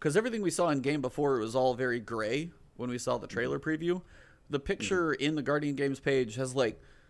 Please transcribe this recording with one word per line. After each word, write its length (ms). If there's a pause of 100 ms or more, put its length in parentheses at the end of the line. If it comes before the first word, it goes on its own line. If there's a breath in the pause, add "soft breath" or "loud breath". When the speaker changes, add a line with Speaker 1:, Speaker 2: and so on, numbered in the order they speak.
Speaker 1:
'cause 160
everything 260
we 80
saw 200
in 100
game 220
before, 340
it 40
was 140
all 200
very 260
gray 500 (260)
when 140
we 80
saw 200
the 80
trailer 320
Speaker 2:
Mm-hmm. 120
Speaker 1:
preview. 320 (460 soft breath)
The 100
Speaker 2:
Mm-hmm. 80
Speaker 1:
picture 460
in 220
the 80
Guardian 340
Games 240
page 360
has, 180
like, 260 (300 soft breath)